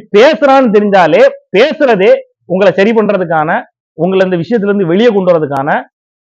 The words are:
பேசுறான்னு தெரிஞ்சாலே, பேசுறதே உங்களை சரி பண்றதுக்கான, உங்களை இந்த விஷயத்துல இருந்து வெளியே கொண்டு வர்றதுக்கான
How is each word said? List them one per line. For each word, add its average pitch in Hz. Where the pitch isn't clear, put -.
பேசுறான்னு 269
தெரிஞ்சாலே, 190
பேசுறதே 240
உங்களை 185
சரி 202
பண்றதுக்கான, 185
உங்களை 190
இந்த 180
விஷயத்துல 202
இருந்து 202
வெளியே 214
கொண்டு 190
வர்றதுக்கான 143